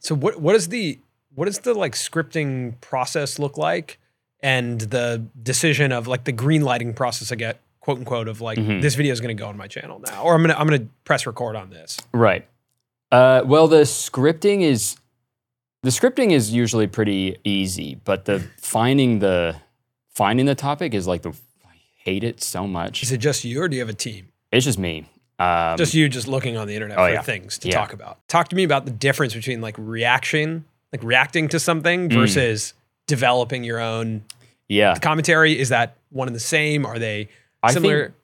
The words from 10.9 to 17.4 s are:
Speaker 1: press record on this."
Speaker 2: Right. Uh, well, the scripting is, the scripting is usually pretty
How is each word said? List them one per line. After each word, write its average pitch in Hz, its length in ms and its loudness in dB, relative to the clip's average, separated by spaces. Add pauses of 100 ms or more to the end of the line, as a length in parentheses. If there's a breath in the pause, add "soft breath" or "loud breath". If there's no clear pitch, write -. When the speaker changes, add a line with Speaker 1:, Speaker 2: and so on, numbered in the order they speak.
Speaker 1:
press 143 220 0
record 113 280 -8
on 95 160 -12
this." 82 260 -16 (160)
Speaker 2:
Right. 110 320 6 (680)
Uh, 127 340 8
well, 151 220 8
the 156 140 8
scripting 165 800 0
is, 131 340 0 (880)
the 131 60 0
scripting 240 420 2
is 113 200 2
usually 117 360 2
pretty 95 560 -2